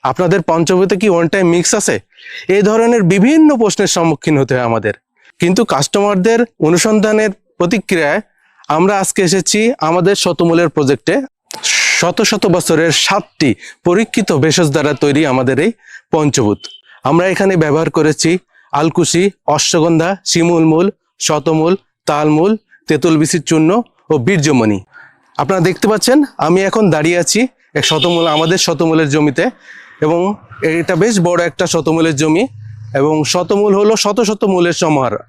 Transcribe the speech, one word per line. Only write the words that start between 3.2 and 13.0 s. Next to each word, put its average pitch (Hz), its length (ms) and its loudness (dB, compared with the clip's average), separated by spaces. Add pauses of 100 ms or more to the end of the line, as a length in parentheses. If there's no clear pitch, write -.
প্রশ্নের 208 380 0
সম্মুখীন 165 420 0
হতে 135 180 0
হয় 123 140 -2
আমাদের। 110 240 -2 (460)
কিন্তু 185 260 2
কাস্টমারদের 202 720 0 (200)
অনুসন্ধানের 214 720 2 (260)
প্রতিক্রিয়ায় 175 640 -2 (480)
আমরা 175 300 2
আজকে 190 240 -2
এসেছি 185 360 0 (200)
আমাদের 175 440 0
শতমূলের 170 520 0
প্রজেক্টে। 147 400 0 (840)
শত 175 180 -2 (120)
শত 208 140 -2 (120)
বছরের 165 360 0 (140)